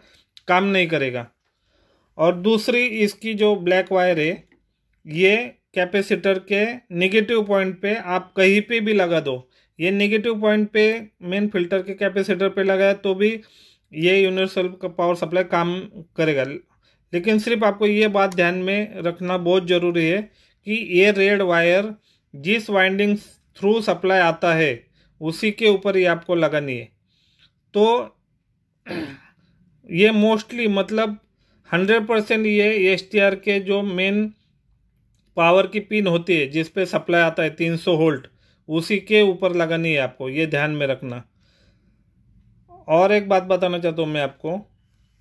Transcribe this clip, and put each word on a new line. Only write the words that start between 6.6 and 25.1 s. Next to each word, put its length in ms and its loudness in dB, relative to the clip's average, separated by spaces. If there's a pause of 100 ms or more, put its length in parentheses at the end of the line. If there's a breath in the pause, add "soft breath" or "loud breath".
नेगेटिव 480 0
पॉइंट 380 -2
पे 140 -2
आप 400 -6
कहीं 240 4
पे 200 -2
भी 120 -2
लगा 280 2
दो। 300 -6 (300)
ये 100 -2
नेगेटिव 500 0
पॉइंट 300 2
पे 400 0 (120)
मेन 260 -2
फिल्टर 340 -2
के 120 -10
कैपेसिटर 540 -2
पे 140 -4
लगाया 320 2
तो 200 -2
भी 260 0 (520 soft breath)
ये 320 2
यूनिवर्सल 440 -2
का 200 -10
पावर 260 0
सप्लाई 300 -2
काम 360 -2 (360)
करेगा। 280 0 (720)
लेकिन 240 0
सिर्फ 260 -2
आपको 220 0
ये 220 2
बात 260 0
ध्यान 200 0
में 400 -4
रखना 420 -6
बहुत 300 0
ज़रूरी 420 0
है 140 -2 (420 soft breath)
कि 80 -6
ये 400 2
रेड 300 2
वायर 520 2 (400)
जिस 360 -2
वाइंडिंग 460 2 (420)
through 240 2
सप्लाई 380 0
आता 340 2
है, 320 -2 (340)